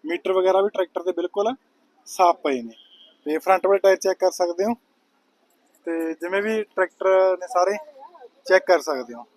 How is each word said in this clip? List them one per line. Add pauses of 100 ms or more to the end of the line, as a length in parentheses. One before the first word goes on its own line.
ਮੀਟਰ
ਵਗੈਰਾ
ਵੀ
ਟਰੈਕਟਰ
ਦੇ
ਬਿਲਕੁਲ (520)
ਸਾਫ਼
ਪਏ
ਨੇ। (500)
ਤੇ
ਫਰੰਟ
ਵਾਲੇ
ਟਾਇਰ
ਚੈੱਕ
ਕਰ
ਸਕਦੇ
ਹੋ, (1080)
ਤੇ
ਜਿਵੇਂ
ਵੀ
ਟਰੈਕਟਰ
ਨੇ
ਸਾਰੇ (720)
ਚੈੱਕ
ਕਰ
ਸਕਦੇ
ਹੋ। (100)